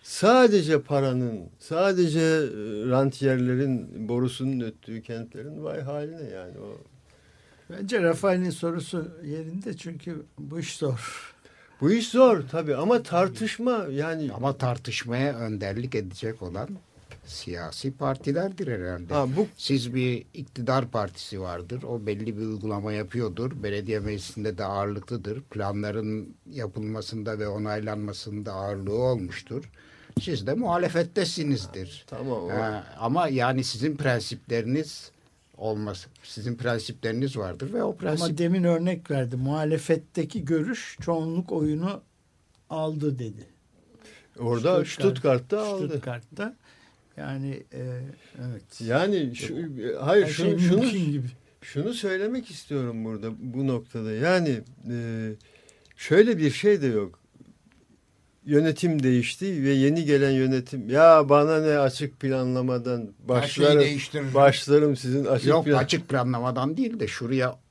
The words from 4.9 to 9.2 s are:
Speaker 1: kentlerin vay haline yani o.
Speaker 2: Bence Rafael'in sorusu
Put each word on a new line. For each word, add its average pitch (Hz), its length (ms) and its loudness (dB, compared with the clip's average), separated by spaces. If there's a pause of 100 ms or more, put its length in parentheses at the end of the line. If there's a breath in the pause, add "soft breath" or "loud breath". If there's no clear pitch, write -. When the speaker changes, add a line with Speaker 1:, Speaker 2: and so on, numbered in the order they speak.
Speaker 1:
kentlerin 120 640 -12
vay 156 160 -8
haline 147 420 -8 (120)
yani 90 240 -14
o. 104 200 -14 (920 soft breath)
Speaker 2:
Bence 196 320 -2
Rafael'in 180 480 2
sorusu 170 580 -6 (160)